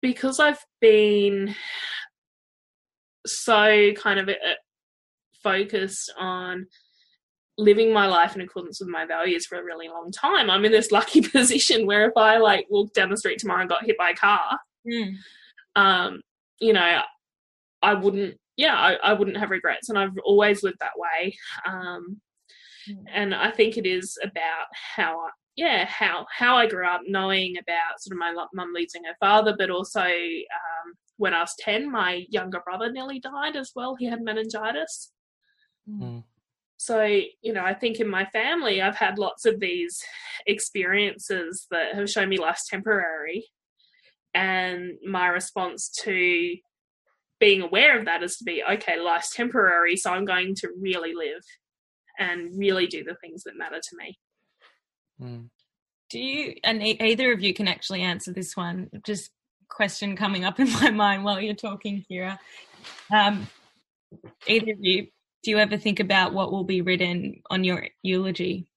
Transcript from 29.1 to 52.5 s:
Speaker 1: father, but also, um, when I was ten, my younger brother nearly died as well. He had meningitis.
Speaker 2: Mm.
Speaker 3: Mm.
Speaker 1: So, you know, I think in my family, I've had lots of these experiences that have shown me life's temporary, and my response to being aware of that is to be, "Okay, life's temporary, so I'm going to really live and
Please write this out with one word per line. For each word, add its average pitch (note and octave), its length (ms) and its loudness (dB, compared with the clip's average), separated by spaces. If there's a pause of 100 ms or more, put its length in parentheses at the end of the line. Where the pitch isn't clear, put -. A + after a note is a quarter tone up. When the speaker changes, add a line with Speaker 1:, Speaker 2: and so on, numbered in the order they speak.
Speaker 1:
father, G#3+ 360 6
but F#3+ 140 0
also, F#3 320 -4
um, E3+ 920 -4 (240)
when F#3 180 0
I E3 60 2
was E3+ 180 -4
ten, A#3+ 320 -2
my F#3 380 -2
younger F#3 360 -4
brother G3+ 260 -6
nearly C4 280 -10
died C#4+ 360 -8
as C4+ 200 -10
well. B3+ 240 -8
He B3 80 -4
had A#3 160 -6
meningitis. A3 880 -6 (760)
Speaker 2:
Mm. G#3 140 -12
Speaker 3:
Mm. A#2+ 220 -12 (540)
Speaker 1:
So, A3 260 0
you G#3 500 -2
know, F#3+ 100 -4
I F#3+ 120 -2
think A3+ 240 -4
in G#3+ 100 0
my F#3+ 160 -2
family, A#3 560 -2
I've G3+ 140 0
had G3 240 -2
lots - 260 -4
of A3 140 2
these F3 420 -4 (460)
experiences F#3+ 1200 -2
that E3 240 -2
have G3+ 160 -6
shown G3 200 -2
me F#3+ 100 0
life's - 280 -2
temporary, F#3 800 -4 (880)
and F3+ 600 -2 (140)
my F3+ 200 0
response F3+ 600 -4 (180)
to F3 500 0 (840)
being G3+ 220 6
aware A3+ 380 4
of G#3+ 60 -6
that E3+ 180 -2
is - 140 -8
to - 60 -16
be, F3 240 -6
"Okay, F#3+ 320 -2
life's F3 360 -2
temporary, F#3+ 600 2
so F#3+ 140 -4
I'm F#3 140 -2
going F#3 300 -2
to F#3+ 140 -8 (100)
really F3+ 340 -6
live E3 300 -8 (760)
and F3 380 -6